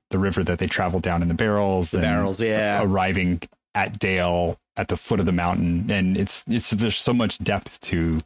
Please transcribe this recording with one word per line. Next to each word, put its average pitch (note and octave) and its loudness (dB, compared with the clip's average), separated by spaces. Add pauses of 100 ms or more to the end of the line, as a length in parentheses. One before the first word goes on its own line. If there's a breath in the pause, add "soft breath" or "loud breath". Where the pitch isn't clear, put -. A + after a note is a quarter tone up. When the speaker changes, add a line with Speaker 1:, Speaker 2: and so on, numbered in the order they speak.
(120)
Speaker 1:
the F#2 0
river F#2+ 2
that E2+ 0
they F#2 0
travel F2+ 0
down F2 0
in E2+ 2
the E2+ 0
barrels G2 2
Speaker 2:
The - -2
Speaker 1:
and F2+ 2
Speaker 2:
barrels, G#2 0
yeah. G#2+ 0
Speaker 1:
arriving F#2 2 (340)
at G#2 -2
Dale F2 0 (200)
at G2 -2
the F2+ -2
foot G#2 0
of F#2 2
the E2+ 2
mountain. F2 0
And F#2+ 2
it's, - -4
it's, A2+ -2
there's G#2+ 0
so - 0
much A#2 0
depth G2 -4
to, E2 0